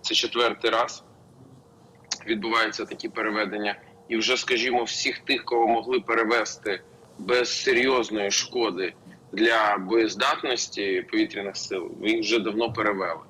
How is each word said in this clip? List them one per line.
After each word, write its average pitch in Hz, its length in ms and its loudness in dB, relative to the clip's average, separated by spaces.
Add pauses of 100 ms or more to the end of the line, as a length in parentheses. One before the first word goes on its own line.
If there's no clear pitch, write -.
це - 140 -4
четвертий 117 560 0
раз 113 320 0 (1200)
відбуваються 110 580 0
такі 98 240 -10
переведення. 104 680 -2 (320)
І 117 80 -2
вже, 113 200 2
скажімо, 120 480 0
всіх - 340 -4
тих, 135 260 -2
кого 117 220 2
могли 113 340 2
перевести 110 800 0 (380)
без 120 440 0
серйозної 117 680 2
шкоди 95 640 0 (380)
для 107 460 4
боєздатності 107 1300 0
повітряних 101 460 -2
сил, 90 340 -6 (120)
їх 113 180 2
вже 110 180 2
давно 110 340 -2
перевели. 98 580 -2